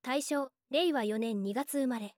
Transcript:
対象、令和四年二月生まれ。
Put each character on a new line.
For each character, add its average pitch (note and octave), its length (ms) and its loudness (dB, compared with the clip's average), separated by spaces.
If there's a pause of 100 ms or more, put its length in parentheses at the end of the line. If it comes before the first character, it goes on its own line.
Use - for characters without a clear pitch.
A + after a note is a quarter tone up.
対 C4+ 200 0
象、 C#4 280 -2 (200)
令 D#4+ 240 2
和 A#3+ 100 2
四 G#3+ 140 0
年 A3 260 -2
二 G3 100 -2
月 C#4+ 260 -2
生 C4+ 80 2
ま A#3 120 0
れ。 G3+ 180 -10